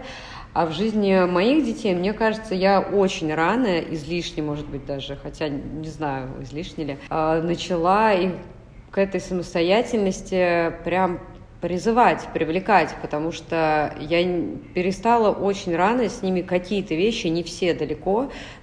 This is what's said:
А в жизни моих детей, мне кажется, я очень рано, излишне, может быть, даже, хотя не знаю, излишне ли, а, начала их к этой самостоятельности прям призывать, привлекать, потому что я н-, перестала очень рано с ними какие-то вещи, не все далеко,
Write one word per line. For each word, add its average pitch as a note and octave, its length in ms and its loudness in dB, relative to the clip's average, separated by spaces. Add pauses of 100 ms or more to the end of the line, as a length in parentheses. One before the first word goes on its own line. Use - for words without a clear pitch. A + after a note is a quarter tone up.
(540)
А E3+ 120 2
в D#3+ 60 -2
жизни G3 540 4
моих A3 400 4
детей, A3 280 0
мне F3+ 200 0
кажется, G#3+ 420 0
я F#3+ 240 4
очень F#3+ 540 0
рано, F3+ 460 2
излишне, D#3+ 640 -4
может D3+ 240 -4
быть, C3+ 200 -10
даже, C#3 360 -8
хотя D#3 280 -4
не C#3+ 400 -6
знаю, C#3 400 -6 (120)
излишне D3 440 -8
ли, C#3 120 -6 (120)
а, D#3+ 320 2
начала F3+ 720 2
их F3+ 180 2 (600)
к - 60 -4
этой G3 220 0
самостоятельности F3+ 1500 0 (140)
прям F3+ 340 2 (420)
призывать, F#3 720 2
привлекать, E3 680 2
потому D3+ 300 -4
что D#3 680 0
я E3 220 0
н-, F3 380 0 (140)
перестала G3+ 580 2
очень F#3+ 440 -2
рано G#3+ 320 2
с - 140 -6
ними F#3 200 0
какие-то F3+ 540 -2
вещи, G3 320 0
не E3 160 0
все E3 300 -2
далеко, F#3 560 -2 (340)